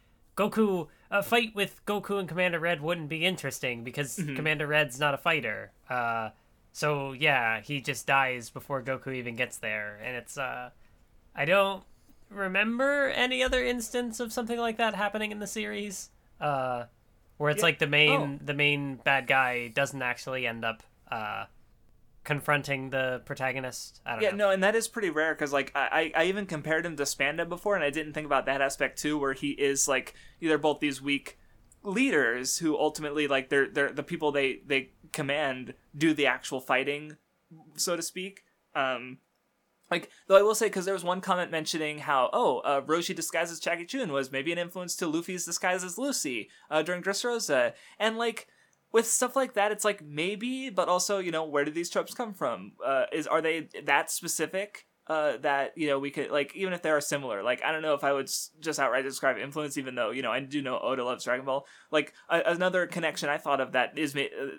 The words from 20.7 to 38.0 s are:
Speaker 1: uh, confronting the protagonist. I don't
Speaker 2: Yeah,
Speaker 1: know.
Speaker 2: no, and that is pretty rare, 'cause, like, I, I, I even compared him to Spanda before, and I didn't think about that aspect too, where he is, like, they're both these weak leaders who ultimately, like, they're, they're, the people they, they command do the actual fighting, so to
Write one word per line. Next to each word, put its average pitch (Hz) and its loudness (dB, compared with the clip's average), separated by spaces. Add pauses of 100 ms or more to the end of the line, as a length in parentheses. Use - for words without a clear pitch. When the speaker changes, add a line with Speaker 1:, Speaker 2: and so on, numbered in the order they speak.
Speaker 1:
uh, 107 -6 (800)
confronting 139 -2
the 131 -2
protagonist. 131 -6
I - -6
don't 220 -2
Speaker 2:
Yeah, 202 4
Speaker 1:
know. 202 -4
Speaker 2:
no, 202 4
and 190 2
that 208 4
is 226 2
pretty 202 -2
rare, 156 2
'cause, 143 -2
like, 139 0
I, 151 0
I, 160 4
I - 6
even 196 0
compared 160 -2
him 165 -6
to 143 0
Spanda 151 0
before, 180 0
and 170 0
I 143 2
didn't 151 -4
think 151 -6
about 139 2
that 135 2
aspect 139 0
too, 151 0
where 139 0
he 143 -2
is, 139 2
like, 131 0 (260)
they're 156 4
both 147 2
these 135 -2
weak 139 -4 (440)
leaders 151 2
who 156 2
ultimately, 151 0
like, 135 2
they're, 139 4
they're, 139 0
the 143 -6
people 151 -2
they, 135 0
they 135 0 (220)
command 135 -2 (220)
do 156 4
the 147 4
actual 127 0
fighting, 143 -2 (600)
so 175 -2
to 165 -4